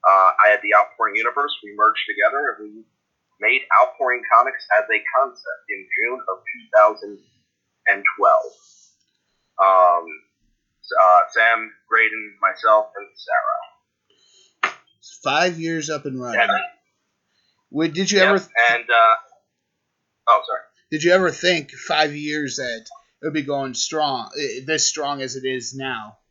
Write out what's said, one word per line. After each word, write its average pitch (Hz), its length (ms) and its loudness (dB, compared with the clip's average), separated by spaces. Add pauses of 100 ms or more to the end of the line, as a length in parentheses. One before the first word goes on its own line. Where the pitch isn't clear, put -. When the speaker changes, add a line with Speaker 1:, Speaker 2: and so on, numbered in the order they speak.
Speaker 1:
Uh, 95 280 6 (120)
I - 80 6
had 104 80 2
the 107 160 -2
Outpouring 107 400 0
Universe. 120 480 -4
We 104 140 -18
merged 104 320 2
together - 500 -2
and 107 80 -16
we 110 160 -20 (560)
made 117 240 0 (160)
Outpouring 123 480 -2
Comics 123 480 2
as 107 160 2
a 107 80 -2 (160)
concept - 560 -4
in 95 240 -12
June - 320 -4
of - 160 -10
two - 200 -16 (120)
thousand 104 480 2 (640)
and 98 160 -2 (140)
twelve. - 340 2 (1120)
Um, 90 420 4 (800)
s-, - 160 -16
uh, 90 220 8 (100)
Sam, 113 400 0 (160)
Graydon, 110 540 -2
myself, 107 560 2
and 101 180 -14
Sarah. - 460 -4 (1600)
Speaker 2:
Five 160 360 0
years 165 300 -6
up 151 160 -8
and 131 140 -8
running. 117 220 -2
Speaker 1:
And - 100 2 (1160)
Speaker 2:
Wait, 151 240 -2
did 190 160 -2
you 202 100 0
Speaker 1:
Yep, 190 80 6
Speaker 2:
ever 196 120 2
th- - 100 -10 (220)
Speaker 1:
and, 120 180 -2
uh, 117 260 6 (1120)
oh, - 200 4
sorry. - 140 -8 (280)
Speaker 2:
Did 156 140 -6
you 175 100 4
ever 185 160 4
think 170 420 -2
five 151 440 -4
years 147 420 -6
that 120 320 -10 (320)
it 147 40 -12
would 156 80 -6
be 151 100 -4
going 135 320 -6
strong, 139 600 -4
eh, 131 300 -8
this 156 220 -2
strong 143 340 -6
as 131 140 -8
it 131 100 -12
is 127 300 -6
now? 120 420 -10 (140)